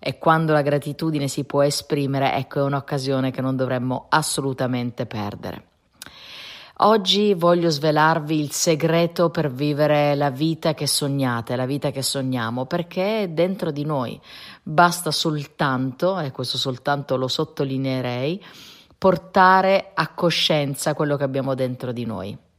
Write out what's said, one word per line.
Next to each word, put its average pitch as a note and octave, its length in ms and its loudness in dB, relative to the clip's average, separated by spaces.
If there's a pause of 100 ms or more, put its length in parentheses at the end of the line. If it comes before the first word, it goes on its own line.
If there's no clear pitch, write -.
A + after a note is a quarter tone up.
e C#3 140 -6
quando D#3+ 340 4
la D3+ 120 4
gratitudine C#3+ 640 -2
si C#3 160 -4
può C#3+ 180 0
esprimere, C#3 720 0
ecco, - 240 -4
è C#3+ 60 2
un'occasione C3+ 640 0
che C3 100 -8
non C3 160 -2
dovremmo B2+ 540 -2
assolutamente B2+ 960 -2
perdere. G2+ 640 -10 (1080)
Oggi G3+ 580 4
voglio E3+ 340 4
svelarvi D#3 720 2
il D3 120 -4
segreto E3 800 2
per D3+ 220 -2
vivere D3 640 2
la C#3+ 160 0
vita D#3 420 0
che D3 140 -4
sognate, C3 680 -2
la B2+ 120 -2
vita C#3 240 -2
che C3 100 -6
sogniamo, B2+ 640 -2
perché F#3 560 -2
è G3 60 -2
dentro E3+ 420 -2
di C#3+ 160 -4
noi. C3 340 -4 (440)
Basta E3+ 480 2
soltanto, D3 1040 -2
e D3 140 -4
questo B2+ 260 -6
soltanto C#3 580 -2
lo C3 120 -2
sottolineerei, C3+ 1160 -4 (540)
portare F#3+ 960 4
a - 220 -4
coscienza D3+ 800 0
quello D3 200 0
che C#3 80 -2
abbiamo C3+ 300 -2
dentro B2+ 380 -4
di A#2+ 140 -6
noi. G2+ 300 -8 (240)